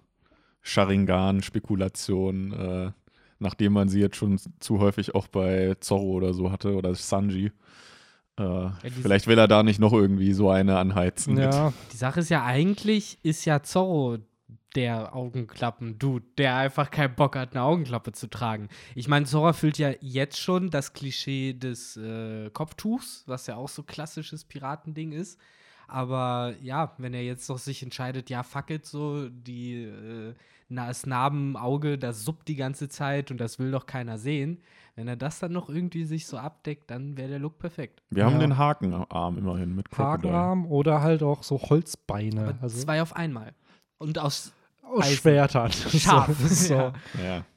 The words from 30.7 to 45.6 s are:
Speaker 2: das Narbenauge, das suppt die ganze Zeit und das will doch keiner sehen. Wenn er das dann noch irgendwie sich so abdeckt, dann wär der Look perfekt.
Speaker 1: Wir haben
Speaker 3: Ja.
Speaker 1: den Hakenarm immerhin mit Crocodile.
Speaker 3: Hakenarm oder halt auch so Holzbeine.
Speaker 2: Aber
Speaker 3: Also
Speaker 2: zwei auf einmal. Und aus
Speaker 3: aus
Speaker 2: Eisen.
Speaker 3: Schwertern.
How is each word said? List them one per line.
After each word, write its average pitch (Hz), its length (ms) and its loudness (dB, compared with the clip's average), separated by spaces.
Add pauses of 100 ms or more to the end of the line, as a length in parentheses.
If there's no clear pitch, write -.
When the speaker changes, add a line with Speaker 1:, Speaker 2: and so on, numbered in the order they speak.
Speaker 2:
das - 180 -10
Narbenauge, 139 920 -2
das 120 260 -8
suppt 160 240 -8
die 156 80 -6
ganze 135 320 -6
Zeit 139 420 -4
und 127 80 -8
das 117 220 -6
will 131 100 -2
doch 131 160 -4
keiner 117 320 -8
sehen. 143 400 -4 (380)
Wenn 117 100 -10
er 123 100 -6
das 135 240 -8
dann 170 120 -6
noch 175 160 -6
irgendwie 165 360 -4
sich 156 220 -6
so - 120 -12
abdeckt, 147 520 -12
dann 135 260 -10
wär 131 120 -8
der 143 100 -8
Look 151 200 -8
perfekt. - 520 -12
Speaker 1:
Wir 98 140 2
haben 123 100 6
Speaker 3:
Ja. 151 60 4
Speaker 1:
den 147 180 4
Hakenarm 90 800 0
immerhin 90 380 -2
mit 98 140 -8
Crocodile. 170 420 -2
Speaker 3:
Hakenarm 175 340 0
oder 151 360 2
halt 156 200 4
auch 143 220 0
so 139 160 -2
Holzbeine. 107 880 0
Speaker 2:
Aber 104 140 -4
Speaker 3:
Also 117 200 -6
Speaker 2:
zwei 156 200 0
auf 165 120 -6
einmal. 131 380 -8 (460)
Und 156 200 -6
aus 147 340 -4 (300)
Speaker 3:
aus 240 220 0
Speaker 2:
Eisen. 143 120 4
Speaker 3:
Schwertern. 139 560 6